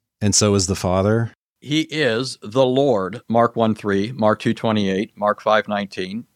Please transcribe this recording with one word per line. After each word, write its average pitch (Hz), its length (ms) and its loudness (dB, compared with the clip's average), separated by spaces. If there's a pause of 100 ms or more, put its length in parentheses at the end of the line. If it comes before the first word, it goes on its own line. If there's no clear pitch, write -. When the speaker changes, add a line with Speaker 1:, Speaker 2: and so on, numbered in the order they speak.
(220)
Speaker 1:
and 104 140 2
so 104 180 2
is 98 140 0
the 95 80 0
Father. 98 580 0 (280)
Speaker 2:
He 147 200 -4
is 131 600 -4
the 120 240 0
Lord, 120 640 0
Mark 117 300 2
one 110 180 2
three, 104 380 -2
Mark 107 260 2
two 117 140 0
twenty-eight, 107 640 -2
Mark 104 240 0
five 107 260 0
nineteen, 101 580 -6 (100)